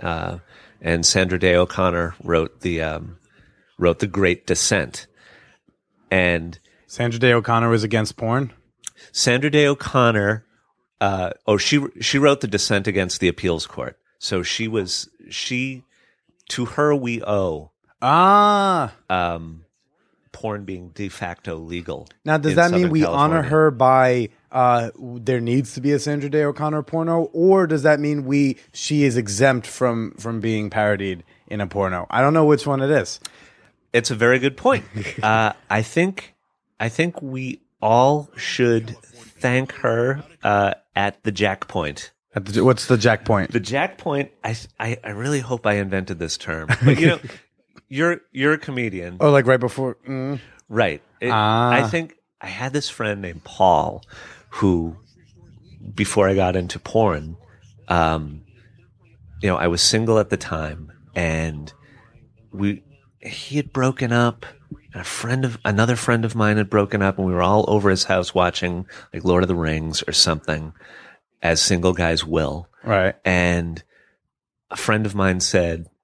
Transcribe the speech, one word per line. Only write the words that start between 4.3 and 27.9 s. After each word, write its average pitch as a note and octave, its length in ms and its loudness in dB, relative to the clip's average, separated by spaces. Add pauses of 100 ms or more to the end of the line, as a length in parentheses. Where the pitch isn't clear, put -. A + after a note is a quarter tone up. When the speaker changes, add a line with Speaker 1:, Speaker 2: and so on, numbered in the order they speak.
Speaker 1:
Dissent. - 600 -2 (1040)
And F2 480 0 (300)
Speaker 2:
Sandra A#2 320 -4
Day B2 120 6
O'Connor A#2 360 2
was A2+ 160 2
against G#2+ 320 -2
porn? A#2+ 360 -2 (600)
Speaker 1:
Sandra C3 380 2
Day D3 160 4
O'Connor, A2+ 800 2 (560)
uh, F#2+ 300 0 (160)
oh, G#2+ 100 4
she, C#3+ 240 2 (200)
she C3 180 0
wrote C#3 220 4
The - 60 -4
Dissent G2+ 400 0
against F#2 340 -2
the F#2 80 4
appeals E2+ 380 -2
court. - 320 -12 (200)
So F#2 240 -4
she A2+ 260 -6
was, G#2 400 -4 (220)
she, C3 540 -8 (680)
to B2 160 -6
her D3 280 2
we A#2+ 300 -4
owe F2+ 480 -2 (280)
Speaker 2:
Ah. F#3+ 920 4 (180)
Speaker 1:
um, E2 540 -4 (680)
porn G#2 320 -8
being F2+ 260 -14
de G2 180 -10
facto F2 480 -10
legal E2 520 -6 (160)
Speaker 2:
Now, D#3 140 4
does D3+ 140 2
Speaker 1:
in - 40 0
Speaker 2:
that E3+ 140 6
mean F3+ 120 2
Speaker 1:
Southern F3 100 2
Speaker 2:
we D#3 120 4
honor D3+ 380 2
Speaker 1:
California. B2+ 80 -4
Speaker 2:
her D#3 220 6
by, B2+ 560 4 (240)
uh, A#2+ 380 2
w-, B2 300 -14
there B2 200 -2
needs A#2+ 340 -2
to C3 60 -10
be C#3+ 120 0
a C#3+ 60 2
Sandra C#3+ 320 -6
Day D3+ 140 2
O'Connor D3+ 400 -4
porno, E3 380 -2 (100)
or F#3 340 4
does D3+ 160 0
that D3+ 180 6